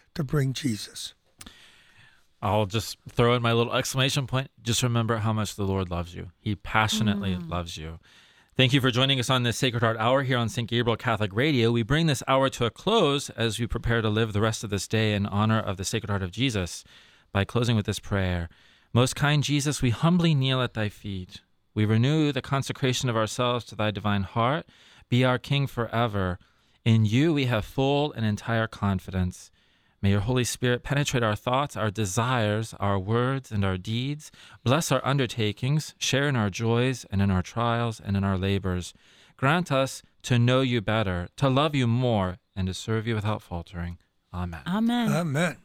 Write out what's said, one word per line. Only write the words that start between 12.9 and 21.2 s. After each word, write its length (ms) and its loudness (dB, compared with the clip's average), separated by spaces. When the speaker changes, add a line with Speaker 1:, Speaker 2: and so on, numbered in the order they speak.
Speaker 2:
as 280 -2
we 80 -2
prepare 340 0
to 80 2
live 240 0
the 80 0
rest 240 0
of 60 -6
this 180 -2
day 260 2
in 120 0
honor 320 2
of 180 -4
the 80 -6
Sacred 260 -4
Heart 120 -2
of 80 -4
Jesus 520 -2
by 120 2
closing 320 0
with 100 0
this 120 -2
prayer. 500 -2
Most 220 4
kind 260 2
Jesus, 400 -2
we 80 4
humbly 440 4
kneel 280 2
at 120 -4
thy 140 -2
feet. 520 -12